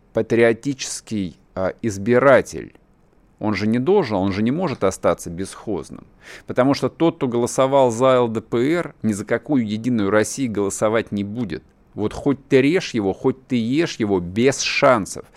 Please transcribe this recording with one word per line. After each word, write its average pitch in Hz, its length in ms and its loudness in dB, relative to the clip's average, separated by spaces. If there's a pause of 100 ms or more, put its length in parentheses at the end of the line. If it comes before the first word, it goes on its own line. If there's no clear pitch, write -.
(120)
патриотический, 113 1300 -2 (160)
а, 92 260 -2
избиратель, 113 920 2 (640)
он 107 160 -2
же 98 120 -2
не 113 120 0
должен, 135 380 2
он 95 160 0
же 101 100 -2
не 117 80 0
может 147 340 -4
остаться 92 460 -2
бесхозным. 90 760 -10 (400)
Потому 127 280 2
что 131 140 -2
тот, 170 280 0
кто 135 120 -2
голосовал 127 600 2
за 131 260 4
Л 123 120 2
Д 110 140 -6
П - 160 -4
Р, 151 440 -2
ни 110 100 0
за 101 120 -6
какую 117 420 0
Единую 107 440 -2
Россию 107 420 0
голосовать 107 580 0
не 101 140 -4
будет. 101 380 -8 (320)
Вот 104 180 -4
хоть - 360 -2
ты 135 120 6
режь 160 340 0
его, 98 180 0
хоть 131 340 -4
ты 131 100 -2
ешь 127 400 -2
его, 101 240 0
без 110 400 0
шансов. - 640 0 (120)